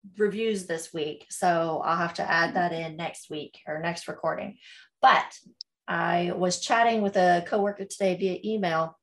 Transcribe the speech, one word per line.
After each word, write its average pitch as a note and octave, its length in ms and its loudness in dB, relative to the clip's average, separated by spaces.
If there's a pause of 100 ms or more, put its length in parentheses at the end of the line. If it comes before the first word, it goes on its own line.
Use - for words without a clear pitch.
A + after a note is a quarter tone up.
(180)
reviews G#3 480 0
this E3 260 -8
week, D#3 380 -6
so E3 540 0
I'll E3 120 2
have E3+ 180 -2
to - 160 -4
add E3 240 2
that F3 180 0
in E3 240 -8
next - 340 -10
week - 360 -10
or D#3 140 -6
next E3+ 280 -6
recording. E3 500 -6 (440)
But - 340 6 (520)
I F3 480 0
was F3+ 240 0
chatting A#3 420 4
with G3+ 140 0
a F3 320 6
coworker G3+ 360 0
today G3 320 0
via F#3 280 -2
email E3+ 580 -2